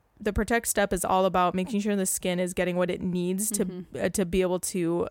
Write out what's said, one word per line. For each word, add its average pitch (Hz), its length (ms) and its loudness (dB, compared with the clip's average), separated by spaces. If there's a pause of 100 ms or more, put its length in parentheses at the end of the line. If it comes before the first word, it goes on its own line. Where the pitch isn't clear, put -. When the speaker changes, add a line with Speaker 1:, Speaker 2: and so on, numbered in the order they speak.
(200)
Speaker 1:
the 208 140 -2
protect 233 340 0
step 202 260 2
is 185 120 0
all 190 200 4
about 185 300 2
making 190 240 0
sure 208 160 0
the 190 100 0
skin 180 340 -2
is 180 140 -2
getting 180 220 0
what 180 160 2
it - 100 -4
needs 185 500 0
to, 202 140 0
Speaker 2:
Mm-hmm. 180 400 -6
Speaker 1:
uh, 190 40 0
to 185 160 0
be 185 160 2
able 180 180 2
to 170 520 -2